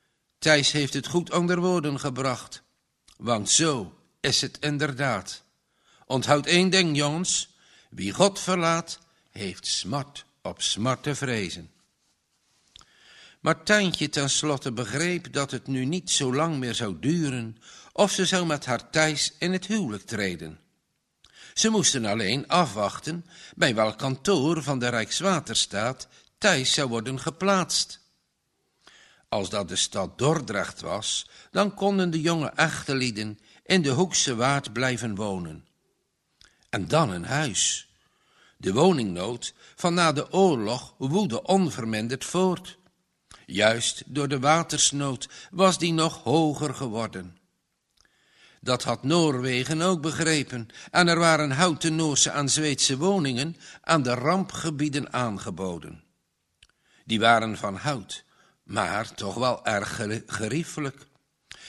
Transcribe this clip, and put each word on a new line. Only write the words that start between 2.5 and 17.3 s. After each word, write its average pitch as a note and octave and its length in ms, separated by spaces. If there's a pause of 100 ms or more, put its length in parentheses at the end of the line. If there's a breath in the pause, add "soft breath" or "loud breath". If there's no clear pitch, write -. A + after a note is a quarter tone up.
want G#2+ 340
zo C#3 480 (220)
is C#3 200
het - 180
inderdaad. C#3 840 (640 soft breath)
Onthoud C3+ 400
één F3+ 240
ding, E3+ 260
jongens: D3+ 580 (360 soft breath)
wie F#2+ 220
God G3 280
verlaat, E3+ 580 (320 soft breath)
heeft F#2+ 360
smart C3+ 580 (180)
op - 200
smart A#2+ 400
te D3 120
vrezen." G2 560 (1700 loud breath)
Martijntje E3+ 680
tenslotte C#3 640
begreep D3 600
dat C#3 180
het B2+ 160
nu C3 180
niet E3+ 260
zo B2+ 240
lang D#3 240
meer A#2+ 160
zou G#2 240
duren B2+ 580 (360 loud breath)